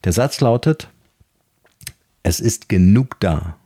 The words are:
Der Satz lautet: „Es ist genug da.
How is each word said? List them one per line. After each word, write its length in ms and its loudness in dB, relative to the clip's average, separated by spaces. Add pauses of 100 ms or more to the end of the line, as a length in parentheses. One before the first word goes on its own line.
Der 100 0
Satz 260 -2
lautet: 500 0 (1300)
„Es 180 -4
ist 300 -2
genug 500 2
da. 460 -4